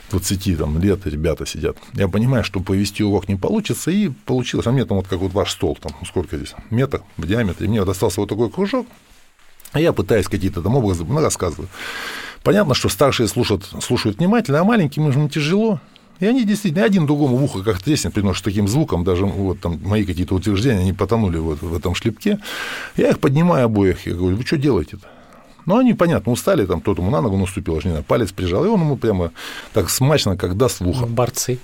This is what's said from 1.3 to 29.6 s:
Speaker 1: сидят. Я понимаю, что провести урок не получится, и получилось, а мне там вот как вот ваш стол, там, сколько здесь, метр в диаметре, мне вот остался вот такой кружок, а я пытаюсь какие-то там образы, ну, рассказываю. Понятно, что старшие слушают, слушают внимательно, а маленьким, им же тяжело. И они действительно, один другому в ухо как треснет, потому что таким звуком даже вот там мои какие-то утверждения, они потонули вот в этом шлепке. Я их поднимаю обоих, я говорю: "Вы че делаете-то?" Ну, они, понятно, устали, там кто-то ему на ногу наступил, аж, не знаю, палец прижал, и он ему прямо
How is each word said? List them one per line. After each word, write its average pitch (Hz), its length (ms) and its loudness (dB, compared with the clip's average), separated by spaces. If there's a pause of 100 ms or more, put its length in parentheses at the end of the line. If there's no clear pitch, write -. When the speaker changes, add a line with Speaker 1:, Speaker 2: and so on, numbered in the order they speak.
Speaker 1:
сидят. 76 300 -6 (180)
Я 98 140 0
понимаю, 110 380 2
что 95 160 -4
провести 98 420 0
урок 104 240 0
не 98 80 0
получится, 165 560 -2
и 202 160 2 (180)
получилось, 123 420 -2
а 117 40 2
мне 127 140 2
там 104 100 0
вот 92 140 -2
как 92 100 -2
вот 90 140 -2
ваш 92 180 0
стол, 78 300 -2
там, 78 100 -10 (140)
сколько - 320 -4
здесь, - 180 -10 (140)
метр 120 320 0 (160)
в - 100 -6
диаметре, 104 400 0
мне 110 140 2
вот 90 80 0
остался 104 320 0
вот 101 80 -2
такой 107 200 0
кружок, 202 380 -2 (840)
а 143 80 0
я 165 100 4
пытаюсь 101 380 2
какие-то 95 320 -2
там 110 160 2
образы, 92 260 2
ну, 131 160 -2
рассказываю. 95 480 -2 (760)
Понятно, 156 320 4
что - 120 0
старшие 127 400 2
слушают, 107 380 0 (160)
слушают 110 380 0
внимательно, 175 420 2
а - 20 2
маленьким, 160 440 2
им 139 40 2
же 147 160 2
тяжело. 175 540 0 (400)
И 185 40 0
они 247 200 2
действительно, 196 400 2
один 190 200 4
другому 143 300 2
в 135 80 4
ухо 98 180 -2
как 98 200 0
треснет, 139 320 0
потому 98 200 2
что - 120 -6
таким 101 240 0
звуком 110 340 0
даже 92 220 2
вот 95 340 -2
там 85 240 -4
мои 104 220 0
какие-то 87 300 -2
утверждения, 104 440 2
они 92 140 2
потонули 95 460 0
вот 80 220 -4
в 85 140 -6
этом 87 180 -2
шлепке. 202 460 -2 (560)
Я 233 140 4
их - 100 2
поднимаю 156 460 4
обоих, 98 420 2
я 90 60 -2
говорю: 90 240 0
"Вы 123 80 -6
че 170 100 -2
делаете-то?" 123 520 -2 (580)
Ну, 190 120 2
они, 254 160 6
понятно, 139 380 2
устали, 127 340 2
там 87 140 0
кто-то 90 220 0
ему 92 100 0
на 156 80 2
ногу 104 160 0
наступил, 92 400 -2
аж, 73 80 -2
не 90 80 -2
знаю, 76 160 -4
палец 123 240 2
прижал, 92 320 0
и 202 60 2
он 220 100 2
ему 151 160 2
прямо 95 360 0 (420)